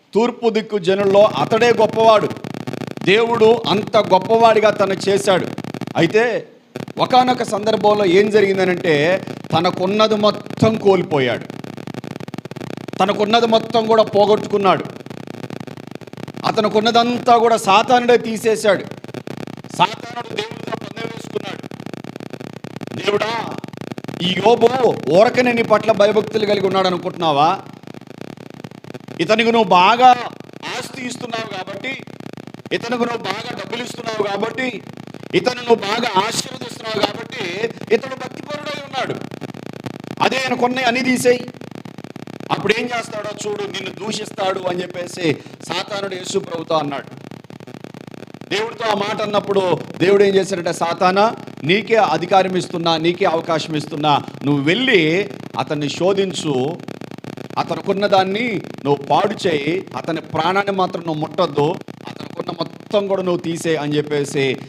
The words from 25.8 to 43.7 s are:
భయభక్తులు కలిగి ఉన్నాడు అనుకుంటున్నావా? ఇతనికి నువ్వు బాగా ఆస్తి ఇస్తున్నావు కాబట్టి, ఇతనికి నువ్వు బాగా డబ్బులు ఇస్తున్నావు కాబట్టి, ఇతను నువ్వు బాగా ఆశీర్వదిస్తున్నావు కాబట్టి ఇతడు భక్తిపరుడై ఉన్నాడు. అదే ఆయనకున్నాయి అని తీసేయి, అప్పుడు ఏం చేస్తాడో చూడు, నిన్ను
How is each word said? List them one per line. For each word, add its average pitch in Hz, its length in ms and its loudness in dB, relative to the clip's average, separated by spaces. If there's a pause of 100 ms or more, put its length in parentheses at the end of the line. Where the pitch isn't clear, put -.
భయభక్తులు 214 540 2
కలిగి 202 200 2
ఉన్నాడు 190 200 2
అనుకుంటున్నావా? 175 760 0 (1600)
ఇతనికి 226 320 2
నువ్వు 220 160 4
బాగా 214 420 8 (680)
ఆస్తి - 280 -10
ఇస్తున్నావు 226 500 -8
కాబట్టి, 196 320 -10 (840)
ఇతనికి 233 300 -2
నువ్వు 240 160 -2
బాగా 226 440 -8
డబ్బులు 240 200 -8
ఇస్తున్నావు 220 400 -6
కాబట్టి, 220 600 -4 (520)
ఇతను 247 260 0
నువ్వు 240 140 4
బాగా 202 520 0
ఆశీర్వదిస్తున్నావు 226 800 -6
కాబట్టి 208 640 -6 (240)
ఇతడు 262 200 -2
భక్తిపరుడై 285 720 -10
ఉన్నాడు. 269 300 -6 (1080)
అదే 233 140 0
ఆయనకున్నాయి 247 500 -2
అని 240 180 0
తీసేయి, 247 420 2 (1040)
అప్పుడు 208 280 0
ఏం 247 60 -2
చేస్తాడో 220 640 -6
చూడు, 202 120 -4
నిన్ను 190 280 -8